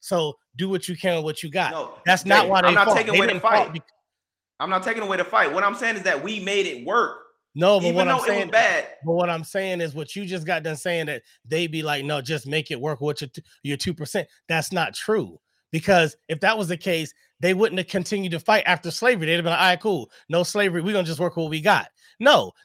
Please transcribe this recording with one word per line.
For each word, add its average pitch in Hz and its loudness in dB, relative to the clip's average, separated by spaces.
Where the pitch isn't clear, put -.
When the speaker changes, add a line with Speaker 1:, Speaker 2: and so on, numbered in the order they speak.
Speaker 1:
So 160 -2
do 190 -4
what 190 -4
you 175 -6
can 185 -2
with 160 -4
what 151 -8
you 156 -8
got. 160 0
Speaker 2:
No, 143 -8
Speaker 1:
That's 180 4
not 196 6
Speaker 2:
Jay, 185 0
Speaker 1:
why 190 4
they 175 6
Speaker 2:
I'm 175 4
not 202 6
Speaker 1:
fought. 208 6
Speaker 2:
taking 214 0
Speaker 1:
They 185 6
Speaker 2:
away 196 4
the 202 0
Speaker 1:
didn't 180 -6
fight 214 4
Speaker 2:
fight. 160 -12
Speaker 1:
bec- 165 -8
Speaker 2:
I'm 160 -4
not 185 2
taking 226 -4
away 190 -2
the 175 0
fight. 185 2
What 185 0
I'm 202 0
saying 226 -4
is 196 -8
that 170 0
we 208 -8
made 196 -2
it 123 -10
work. 202 0
Speaker 1:
No, 185 6
but 175 0
Speaker 2:
Even 170 0
Speaker 1:
what 180 4
I'm - -
Speaker 2:
though 262 4
it 254 0
was - -4
Speaker 1:
saying, 202 0
Speaker 2:
bad. 190 2
Speaker 1:
but 160 0
what 175 0
I'm 165 -4
saying 185 -4
is 160 -6
what 151 -10
you 202 -8
just 175 -8
got 165 -2
done 156 -6
saying, 170 -4
that 143 -8
they 160 -2
be 156 -6
like, 147 -2
"No, 147 -4
just 135 -6
make 147 -4
it 131 -8
work 151 -6
with 147 -4
your 139 -10
t-, - -18
your 147 -6
two 180 -4
percent." 151 -6
That's 160 -2
not 160 -2
true. 135 -4
Because 160 2
if 160 -6
that 220 2
was 202 -4
the 175 -4
case, 160 -4
they 180 2
wouldn't 190 0
have 180 -4
continued 190 -4
to 160 -6
fight 214 2
after 170 0
slavery. 208 0
They'd 165 2
have 170 0
been 165 0
like, 170 2
"All 185 6
right, 180 4
cool. 170 -2
No 170 2
slavery. 180 -2
We're 202 -2
gonna 185 0
just 160 -6
work 175 -2
what 160 -4
we 156 -4
got." 160 2
No, 208 4